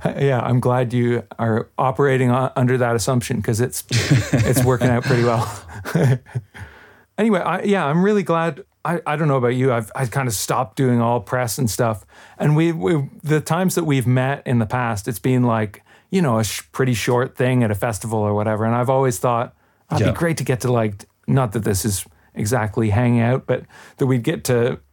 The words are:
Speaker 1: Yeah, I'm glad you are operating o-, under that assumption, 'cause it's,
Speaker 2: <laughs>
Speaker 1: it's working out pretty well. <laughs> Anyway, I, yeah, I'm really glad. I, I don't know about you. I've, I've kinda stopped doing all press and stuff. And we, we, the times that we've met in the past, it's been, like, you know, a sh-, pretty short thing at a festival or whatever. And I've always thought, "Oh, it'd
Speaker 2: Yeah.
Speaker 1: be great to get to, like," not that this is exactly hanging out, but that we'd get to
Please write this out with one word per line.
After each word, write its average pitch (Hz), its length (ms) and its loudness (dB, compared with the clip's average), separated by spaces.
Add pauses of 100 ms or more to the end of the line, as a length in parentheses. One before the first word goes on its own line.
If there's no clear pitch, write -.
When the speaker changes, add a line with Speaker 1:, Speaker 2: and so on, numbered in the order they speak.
(180)
Speaker 1:
Yeah, 139 220 2
I'm 123 200 0
glad 123 320 0
you 120 320 0 (140)
are 113 300 -2 (100)
operating 131 520 2
o-, 127 240 0
under 127 240 2
that 117 160 2
assumption, 117 480 -2
'cause 113 180 -2
it's, - 260 -4
Speaker 2:
<laughs> - 40 -10
Speaker 1:
it's 127 720 2
working 127 240 2
out 123 160 2
pretty 120 200 2
well. 117 220 2 (480)
<laughs> 131 240 4 (1000)
Anyway, 208 220 2
I, 170 220 -2
yeah, 196 240 2
I'm 165 180 2
really 208 180 2
glad. 165 400 -2 (220)
I, 165 220 -2
I 151 100 -2
don't 156 100 0
know 135 120 2
about 123 160 2
you. 127 180 2
I've, 117 240 -4
I've 131 140 -2
kinda 131 200 -2
stopped 117 460 -4
doing 123 240 2
all 117 200 0
press 123 380 -4
and 131 120 -2
stuff. 113 340 -2 (340)
And 151 160 2
we, 165 180 2
we, 165 360 0 (140)
the 151 180 0
times 175 340 0
that 175 100 0
we've 135 220 2
met 131 400 0
in 123 120 0
the 110 80 0
past, 117 420 -4
it's 113 100 -6
been, 127 240 2
like, 110 400 0 (280)
you 190 100 2
know, 123 180 2
a 110 60 2
sh-, - 180 -6 (100)
pretty 131 200 0
short 123 440 0
thing 127 280 2
at 107 60 0
a 104 40 0
festival 113 440 -4
or 104 160 0
whatever. 107 320 0
And 113 80 0
I've 123 160 0
always 131 280 2
thought, 123 360 -2 (360)
"Oh, - 60 -2
it'd 110 100 0
Speaker 2:
Yeah. 120 60 2
Speaker 1:
be - 60 -4
great 165 180 0
to 135 80 -6
get 131 160 -2
to, 123 100 -2
like," 110 360 -2 (200)
not 127 260 0
that 120 120 -4
this 104 220 -2
is 101 180 -4 (300)
exactly 110 560 -2
hanging 120 320 2
out, 127 240 0
but 127 160 -2 (340)
that 139 100 0
we'd 127 160 0
get 156 220 -4
to 123 340 0 (140)